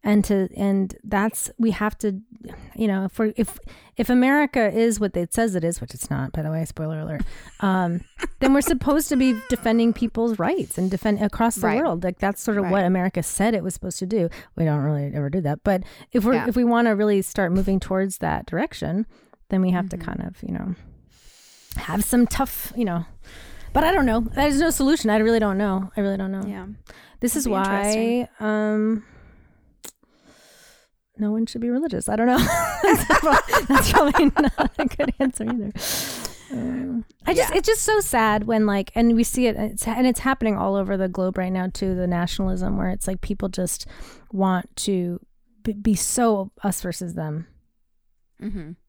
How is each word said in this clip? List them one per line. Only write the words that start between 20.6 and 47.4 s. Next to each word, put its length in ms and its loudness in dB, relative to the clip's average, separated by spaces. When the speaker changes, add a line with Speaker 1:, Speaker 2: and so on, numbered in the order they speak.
Speaker 1:
have 280 -4
some 220 4
tough, 500 -4
you 80 0
know, 220 -2
but 120 4
I 60 4
don't 140 4
know. 160 2
There's 400 2
no 80 4
solution. 400 2
I 80 4
really 240 4
don't 160 0
know. 400 -2
I 60 -2
really 160 -2
don't 120 -4
know. 160 -6
Speaker 2:
Yeah. 200 -10
Speaker 1:
This 160 0
is 100 -2
Speaker 2:
It'll 160 0
be 40 2
interesting. 600 0
Speaker 1:
why, 80 -4
um, 300 0
no 140 -2
one 160 0
should 140 -10
be 100 -2
religious. 380 -2
I 80 -2
don't 100 2
know. 120 4
<laughs> 440 0
That's 220 4
prob-, 480 2
that's 240 4
probably 340 6
not 520 2
a 60 0
good 360 -2
answer 240 0
either. 280 -4
Um, 520 -4
I 100 0
just, 180 2
Speaker 2:
Yeah. 40 0
Speaker 1:
it's 120 2
just 140 2
so 180 4
sad 480 2
when, 180 4
like, 280 0
and 200 6
we 100 4
see 220 0
it, 100 2
it's, 320 -4
and 180 2
it's 140 2
happening 380 0
all 180 0
over 200 0
the 120 0
globe 300 -2
right 140 -2
now 200 -2
too, 220 -2
the 140 0
nationalism 680 0
where 140 0
it's 160 -4
like 160 -4
people 260 -4
just 380 -4
want 440 0
to 440 -2
be, 100 -2
be 220 0
so 560 0
us 180 -2
versus 320 -6
them. 320 -6